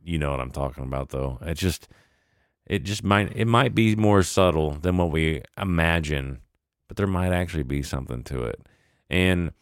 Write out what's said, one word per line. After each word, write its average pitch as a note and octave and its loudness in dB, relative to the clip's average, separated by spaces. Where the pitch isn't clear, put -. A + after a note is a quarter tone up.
you E2 -2
know D2 0
what C#2 -4
I'm B1+ -8
talking C2+ -6
about C2+ -6
though. C2+ -4
It E2 -4
just, F2 -2
it G2 -2
just G2 -6
might, G2+ 2
it A2+ 0
might A#2 2
be A2 4
more G#2 6
subtle D#2+ 2
than E2+ -2
what F2 2
we D#2+ 0
imagine, D#2+ 0
but - -18
there G2+ 0
might F#2 0
actually F2+ -2
be C#2 -2
something C2 -6
to B1 -6
it. G#1+ -6
And F2 2